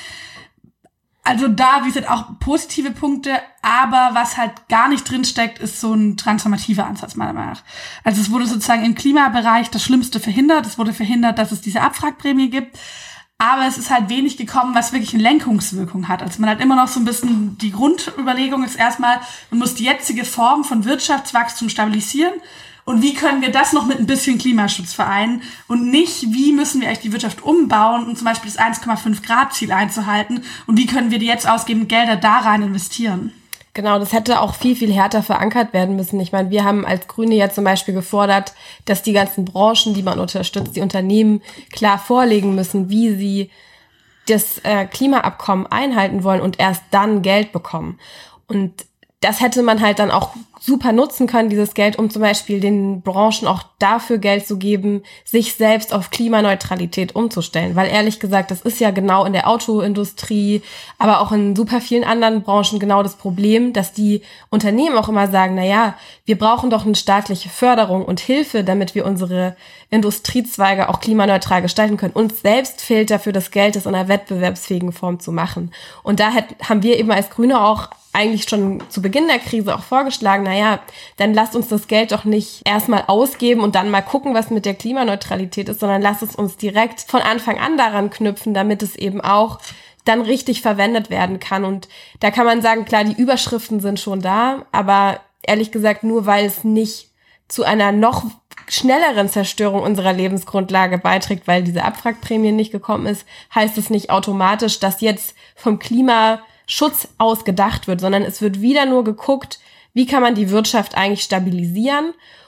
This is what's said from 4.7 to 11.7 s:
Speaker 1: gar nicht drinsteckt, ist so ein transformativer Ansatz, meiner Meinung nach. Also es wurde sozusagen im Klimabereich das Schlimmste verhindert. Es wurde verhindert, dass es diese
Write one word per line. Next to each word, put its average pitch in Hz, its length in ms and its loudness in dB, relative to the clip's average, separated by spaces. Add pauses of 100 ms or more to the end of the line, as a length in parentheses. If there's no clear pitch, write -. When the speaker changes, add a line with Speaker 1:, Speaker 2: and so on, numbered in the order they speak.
Speaker 1:
gar 233 180 4
nicht 277 220 -2
drinsteckt, 240 480 -2
ist - 200 -8
so 220 140 -2
ein 208 240 2
transformativer 208 680 0
Ansatz, - 300 -10
meiner - 180 -6
Meinung - 160 -8
nach. - 120 -14 (400)
Also 214 200 0
es 196 80 0
wurde 240 160 0
sozusagen 226 360 0
im 226 120 2
Klimabereich 240 760 2
das 220 140 -4
Schlimmste 247 380 0
verhindert. 269 440 2
Es 214 140 -8
wurde 226 160 -2
verhindert, 233 440 0
dass 220 140 -2
es 202 80 -8
diese 220 220 -2